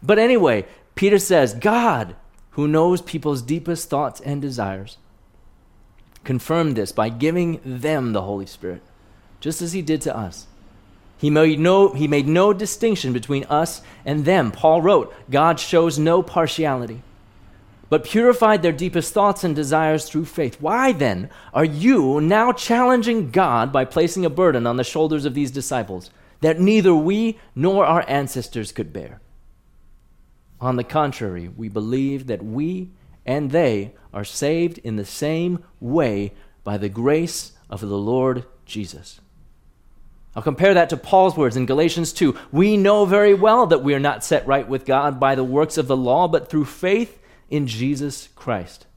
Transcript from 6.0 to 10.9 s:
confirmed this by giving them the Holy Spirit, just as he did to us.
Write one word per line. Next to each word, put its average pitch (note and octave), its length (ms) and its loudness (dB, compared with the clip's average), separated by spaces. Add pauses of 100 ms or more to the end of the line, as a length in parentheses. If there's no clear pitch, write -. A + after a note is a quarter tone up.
confirmed D3+ 540 -2
this G#2 160 -4
by A2+ 160 0
giving D#3+ 560 -2
them C3 480 -4
the G2+ 100 -2
Holy G2 220 -6
Spirit, - 380 -12 (580)
just D#3+ 220 -8
as E3+ 100 -8
he F#3+ 80 -6
did D#3 220 -4
to - 120 -6
us. G2+ 320 -12 (680)